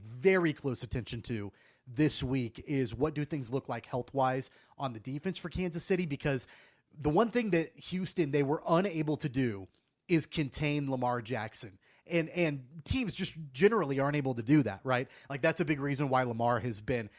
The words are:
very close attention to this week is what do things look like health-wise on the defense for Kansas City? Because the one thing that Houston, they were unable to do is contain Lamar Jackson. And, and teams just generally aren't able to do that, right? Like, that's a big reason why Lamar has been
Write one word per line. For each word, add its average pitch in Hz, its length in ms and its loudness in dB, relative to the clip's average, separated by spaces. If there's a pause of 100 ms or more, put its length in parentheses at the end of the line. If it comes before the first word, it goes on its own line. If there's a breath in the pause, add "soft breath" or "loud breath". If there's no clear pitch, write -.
very 160 480 4
close 127 300 -4
attention 120 400 -6
to 104 280 -4 (340 soft breath)
this 139 380 0
week 127 420 -4
is 131 300 -2
what 147 180 0
do 147 120 -2
things 131 260 -6
look 131 160 -4
like 117 200 -6
health-wise 131 640 -2 (260 soft breath)
on 131 160 -6
the 110 80 -12
defense 147 360 -6
for 170 120 -8
Kansas 170 340 -4
City? 185 220 0
Because 139 420 -2 (520 loud breath)
the 147 100 0
one 202 200 4
thing 220 220 0
that 165 240 0
Houston, 175 560 -2
they 143 120 4
were 143 240 0
unable 165 500 2
to 147 120 -4
do 117 380 0 (400)
is 170 180 4
contain 147 640 -2
Lamar 123 320 0
Jackson. 110 560 -6 (340 soft breath)
And, 165 180 0
and 151 340 0 (200)
teams 240 320 0
just - 200 -6 (180)
generally 151 460 4
aren't 143 160 2
able 135 180 0
to 117 80 -2
do 139 220 6
that, 98 200 -2
right? 131 240 0 (220 loud breath)
Like, 139 140 -2
that's 160 180 2
a 165 40 2
big 143 140 0
reason 143 300 0
why 127 140 4
Lamar 117 360 2
has 107 220 -4
been 117 380 -4